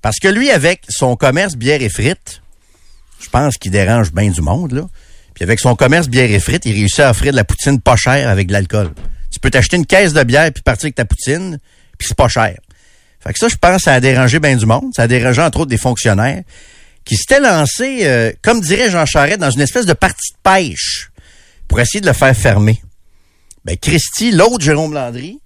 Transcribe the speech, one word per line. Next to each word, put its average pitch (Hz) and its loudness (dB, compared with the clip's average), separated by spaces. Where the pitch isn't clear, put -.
Parce 110 -4
que 196 2
lui, 233 2
avec 175 2
son 123 0
commerce 151 0
bière 131 -2
et 120 -2
frites, - -6
je - -20
pense 131 0
qu'il - -10
dérange 101 0
bien 101 0
du 82 -2
monde, 113 -2
là. 131 -4
Puis - -10
avec 110 0
son 123 2
commerce 147 2
bière 123 2
et 101 2
frites, - -4
il 110 -2
réussit 101 0
à 139 6
offrir 131 0
de 135 0
la 107 2
poutine - 0
pas 123 4
chère 131 0
avec 98 0
de 92 -2
l'alcool. 101 -2
Tu - -12
peux - -2
t'acheter 135 2
une 160 0
caisse 185 4
de 151 4
bière 143 2
puis - -14
partir 123 -2
avec 143 -6
ta 117 -2
poutine, 160 -4
puis - -10
c'est - -6
pas 131 4
cher. 110 -2
Fait - -8
que - -8
ça, 226 0
je 233 -2
pense, 180 2
ça 143 4
a 127 4
dérangé 127 2
bien 147 2
du 110 0
monde. 240 0
Ça - 2
a - 2
dérangé, 123 2
entre 156 0
autres, 151 -4
des 117 0
fonctionnaires 123 -2
qui - -4
s'étaient - 2
lancés, 240 0
euh, 120 0
comme 233 2
dirait 226 0
Jean 170 0
Charest, 156 0
dans 156 0
une 127 -2
espèce 220 -2
de 170 2
partie - -2
de - -20
pêche 190 0
pour 117 0
essayer 196 -2
de 190 -2
le 175 2
faire 131 2
fermer. 107 2
Ben, - -6
Christy, 175 -2
l'autre 208 2
Jérôme 151 0
Landry 135 -10